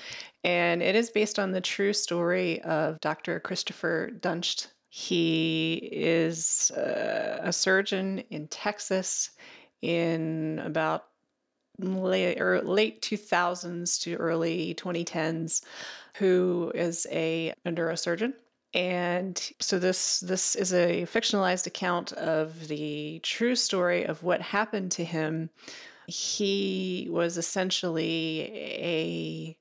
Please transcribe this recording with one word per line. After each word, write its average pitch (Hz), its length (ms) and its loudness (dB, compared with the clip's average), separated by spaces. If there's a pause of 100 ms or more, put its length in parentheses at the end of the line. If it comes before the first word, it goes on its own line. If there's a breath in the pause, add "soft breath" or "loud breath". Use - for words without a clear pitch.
(440 loud breath)
and 175 380 4
it 185 120 4
is 233 140 4
based 214 300 0
on 190 140 0
the 185 100 0
true 202 320 2
story 175 680 2
of 160 400 0
Doctor 165 400 -2
Christopher - 680 -2 (100)
Dunst. 175 460 -2 (240)
He 160 1000 0
is, 165 840 2
uh, - 680 -2
a 185 120 0
surgeon 190 720 2
in 151 200 -8
Texas - 840 -2 (500 loud breath)
in 160 840 0
about 160 440 -2 (720)
la-, 185 600 2
er, 180 240 4
late 214 380 2
two - 160 -2
thousands 175 840 0
to 170 160 -4
early 165 580 0
twenty 170 300 -4
tens, 165 580 0 (520 loud breath)
who 180 600 4
is 170 360 0
a, 165 440 0 (100)
a 180 60 -2
neurosurgeon. 170 640 0 (380)
And 180 840 0
so 185 220 0
this, - 400 2
this 185 340 0
is 185 180 0
a 175 300 4
fictionalized 185 640 2
account 175 460 -2
of 160 560 -2
the 151 560 -6
true 240 320 2
story 175 480 2
of 160 180 -4
what 175 180 2
happened 202 520 -2
to 175 120 -2
him. 160 460 -2 (560 loud breath)
He 190 1040 0
was 170 260 0
essentially 165 1080 0 (120)
a, 165 1080 -4